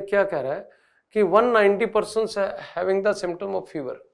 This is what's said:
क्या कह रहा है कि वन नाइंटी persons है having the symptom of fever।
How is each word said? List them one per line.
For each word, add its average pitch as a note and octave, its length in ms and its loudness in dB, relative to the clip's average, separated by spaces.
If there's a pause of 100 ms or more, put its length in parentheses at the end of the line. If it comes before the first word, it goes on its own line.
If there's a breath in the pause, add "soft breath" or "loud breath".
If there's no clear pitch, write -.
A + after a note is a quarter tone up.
क्या G3 180 2
कह E3+ 180 -4
रहा C3 120 -4
है G3 160 -10 (460 soft breath)
कि G#3+ 80 2
वन G3 280 6
नाइंटी G#3 340 4 (100)
persons G#3+ 420 -2
है G3 100 0 (280)
having F#3+ 280 0
the G#3 160 2
symptom F3+ 360 -6
of F#3 180 -6
fever। C3+ 220 -8 (180)